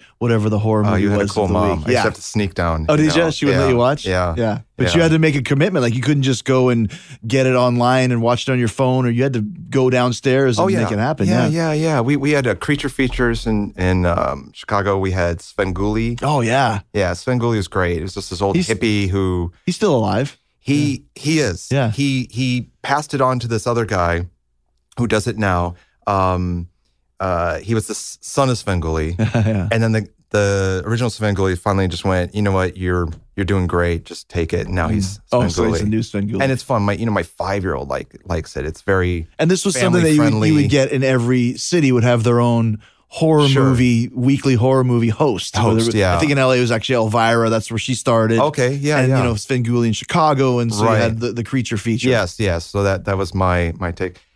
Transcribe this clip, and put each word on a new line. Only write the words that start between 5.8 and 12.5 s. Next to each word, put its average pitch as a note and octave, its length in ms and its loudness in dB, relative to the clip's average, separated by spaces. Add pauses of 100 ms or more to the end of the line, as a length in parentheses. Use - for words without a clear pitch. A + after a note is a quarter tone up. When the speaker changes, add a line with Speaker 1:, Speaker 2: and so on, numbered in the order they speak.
Speaker 1:
Like, A2+ 100 2
you B2+ 80 -2
couldn't C#3 220 2
just C3 220 0
go B2+ 240 4
and A#2 200 2 (380)
get C3 200 2
it C3 60 2
online B2 600 2
and A#2 80 0
watch A#2+ 260 0
it C#3 60 -2
on B2+ 60 0
your A#2+ 100 0
phone, B2+ 360 0
or A#2+ 40 2
you A#2+ 140 0
had C#3 100 0
to A#2 80 -2
go A#2 480 0
downstairs B2+ 680 2
and E3+ 60 2
Speaker 2:
Oh, F#3+ 60 2
yeah. - 140 0
Speaker 1:
make A2 100 -2
it G2+ 60 -2
happen. D3 280 0
Speaker 2:
Yeah, - 200 2
Speaker 1:
Yeah. D#3+ 260 0
Speaker 2:
yeah, - 0 -
yeah. D3+ 280 0
We, C3+ 140 0
we C#3 160 0
had, C#3 160 2
uh, G2+ 80 0